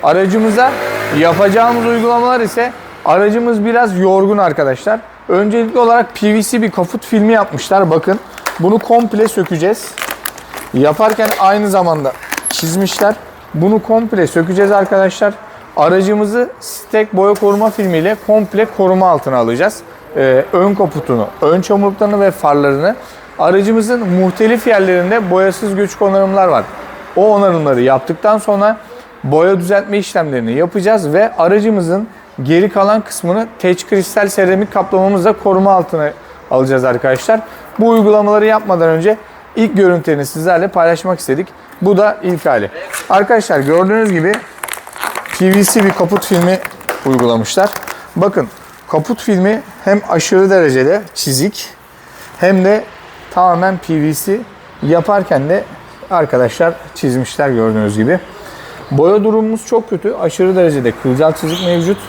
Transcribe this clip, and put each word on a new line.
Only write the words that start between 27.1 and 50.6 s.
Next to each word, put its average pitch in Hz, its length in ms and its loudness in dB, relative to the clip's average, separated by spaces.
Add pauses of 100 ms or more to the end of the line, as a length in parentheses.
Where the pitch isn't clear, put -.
O 208 200 4
onarımları 160 460 2
yaptıktan 165 560 0
sonra 208 400 0 (460)
boya 170 360 2
düzeltme 202 380 -2
işlemlerini 139 560 -2
yapacağız 180 600 0
ve 214 240 2
aracımızın 196 680 0 (360)
geri 170 260 2
kalan 208 320 2
kısmını 208 460 -4 (120)
teç 180 280 -2
kristal 202 400 0
seramik 190 460 0
kaplamamızla 196 600 0
koruma 196 380 2
altına 160 400 0 (400)
alacağız 131 320 2
arkadaşlar. 131 580 0 (380)
Bu 226 100 4
uygulamaları 208 560 4
yapmadan 202 440 2
önce 170 280 2 (380)
ilk 220 220 0
görüntülerini 165 480 2
sizlerle 165 420 0
paylaşmak 170 520 0
istedik. 143 280 -4 (340)
Bu 185 160 2
da 208 260 2
ilk 180 220 -4
hali. 113 260 0 (380)
Arkadaşlar, 202 500 2
gördüğünüz 190 520 2
gibi 170 200 0 (1080)
P 185 160 4
V 202 80 4
C 202 220 2
bir 196 60 2
kaput 185 340 -2
filmi 185 340 0 (460)
uygulamışlar. 123 640 0 (460)
Bakın, 170 320 0 (400)
kaput - 340 -4
filmi 208 400 0 (220)
hem 202 260 2
aşırı 190 400 2
derecede 160 520 2 (120)